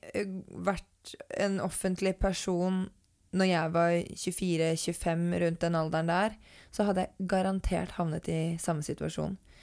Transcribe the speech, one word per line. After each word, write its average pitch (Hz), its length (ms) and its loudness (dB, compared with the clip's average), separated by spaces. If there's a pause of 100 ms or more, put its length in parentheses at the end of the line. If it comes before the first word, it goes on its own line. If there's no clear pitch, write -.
(140)
eh, 208 100 0 (280)
vært - 640 -4 (240)
en 196 220 2
offentlig 185 600 0
person 185 680 0 (420)
når 190 140 4
jeg 165 260 2
var 170 180 4 (260)
tjuefire, 165 560 0
tjuefem, 170 680 0
rundt 170 220 2
den 170 140 2
alderen 160 320 0
der, 190 300 2 (360)
så 208 140 2
hadde 185 180 2
jeg - 240 -6
garantert 190 640 0
havnet 165 380 -4
i 165 280 -2
samme 160 260 -2
situasjon. 156 540 -4 (260)